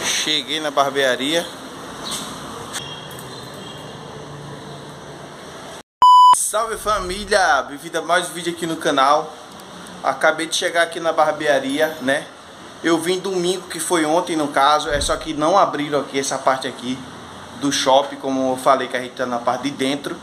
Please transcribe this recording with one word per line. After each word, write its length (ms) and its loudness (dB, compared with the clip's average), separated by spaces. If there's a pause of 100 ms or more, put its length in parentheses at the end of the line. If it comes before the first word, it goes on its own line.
Cheguei 560 -2
na 120 -4
barbearia. 720 2 (4000)
Salve, 400 -2
família! 880 2
Bem-vindo 380 -6
a 20 -6
mais 260 2
um 60 -10
vídeo 180 -4
aqui 140 -6
no 120 -4
canal. 540 2 (720)
Acabei 440 2
de 80 -6
chegar 260 0
aqui 180 -2
na 140 -2
barbearia, 880 0
né? 240 0 (580)
Eu 140 4
vim 220 0
domingo, 480 -2
que 120 -10
foi 240 2
ontem 320 2
no 120 0
caso, 420 4
é 100 0
só 180 0
que 180 -6
não 200 2
abriram 440 2
aqui 200 -4
essa 200 -4
parte 280 0
aqui 300 -6 (640)
do 100 0
shopping, 440 4
como 380 -2
eu 40 -2
falei 300 4
que 100 -4
a 20 0
gente 140 -10
tá 140 -4
na 100 -2
parte 280 -2
de 40 0
dentro. 540 -4